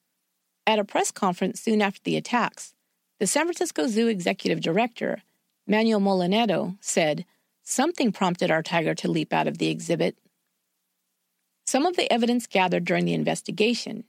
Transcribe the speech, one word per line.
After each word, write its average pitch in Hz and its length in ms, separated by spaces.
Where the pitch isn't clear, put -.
At 220 120
a 202 60
press 330 260
conference 185 500
soon 214 220
after 196 200
the 160 140
attacks, - 560
the 202 80
San 294 180
Francisco 339 420
Zoo 226 220
executive 180 540
director, 214 600
Manuel 214 340
Molinero, 190 800
said, 165 460
"Something 269 500
prompted 180 380
our 160 120
tiger 160 320
to 180 140
leap 165 260
out 156 120
of 151 120
the 160 100
exhibit." 165 480
Some 277 220
of 359 100
the - 160
evidence 240 360
gathered 180 360
during 175 200
the 170 100
investigation 175 920